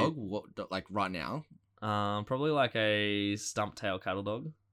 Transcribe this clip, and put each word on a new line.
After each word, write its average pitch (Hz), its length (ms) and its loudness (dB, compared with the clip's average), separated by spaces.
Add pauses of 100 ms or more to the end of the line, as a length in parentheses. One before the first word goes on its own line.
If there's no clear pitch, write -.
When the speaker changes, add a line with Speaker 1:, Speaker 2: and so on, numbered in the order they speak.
Speaker 1:
dog, 165 140 4
what 104 400 -6
do-, 101 160 -8
like, 95 180 -4
right 98 220 0
now? 92 320 -4 (380)
Speaker 2:
Um, 104 420 0
probably, 139 280 0
like, 139 260 4
a 104 580 4
stump 107 400 -2
tail 95 240 -2
cattle 95 240 -2
dog. 117 260 -4 (240)